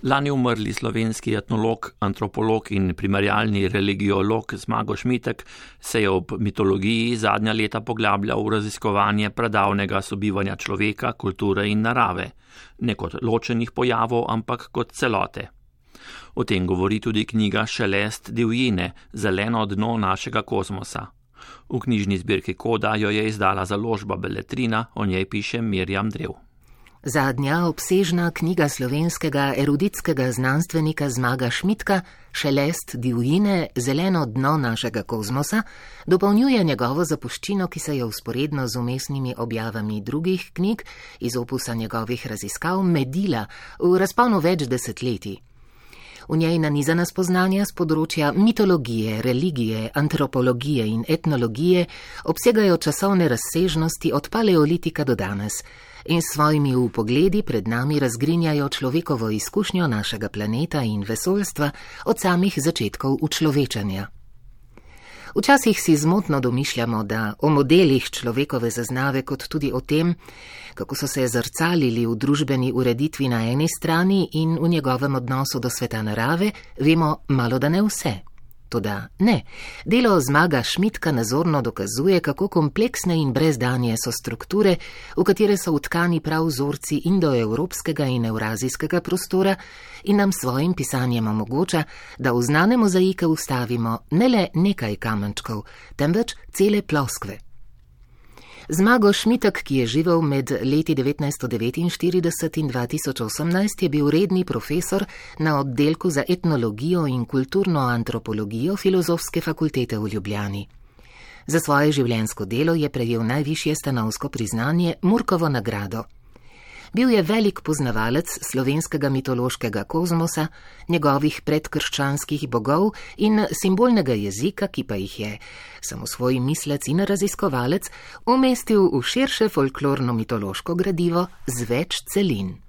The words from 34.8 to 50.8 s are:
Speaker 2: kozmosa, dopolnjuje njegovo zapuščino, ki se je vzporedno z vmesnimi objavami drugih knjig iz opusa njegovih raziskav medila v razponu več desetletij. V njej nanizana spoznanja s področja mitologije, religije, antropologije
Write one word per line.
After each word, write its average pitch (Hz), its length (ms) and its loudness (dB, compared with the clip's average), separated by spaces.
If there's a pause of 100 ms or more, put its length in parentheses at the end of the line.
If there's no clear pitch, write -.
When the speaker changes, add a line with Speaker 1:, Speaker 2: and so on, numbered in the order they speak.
Speaker 2:
kozmosa, 127 600 -2 (420)
dopolnjuje 202 580 4
njegovo 135 420 0
zapuščino, 170 600 -4
ki - 120 -8
se 147 180 -4
je 123 80 -2
vzporedno 131 600 -4
z 110 100 -6
vmesnimi 127 600 -4
objavami 110 640 -4
drugih 160 520 -2
knjig 202 280 -2 (380)
iz 117 180 -4
opusa 123 360 -4
njegovih 113 540 -4
raziskav 123 560 -4
medila 151 600 0 (340)
v 180 180 4
razponu 202 420 4
več 160 300 2
desetletij. 117 680 -4 (920)
V 156 80 2
njej 165 220 2
nanizana 156 460 2
spoznanja 185 600 2
s - 80 -10
področja 156 580 0
mitologije, 127 920 2
religije, 123 720 0
antropologije 135 920 0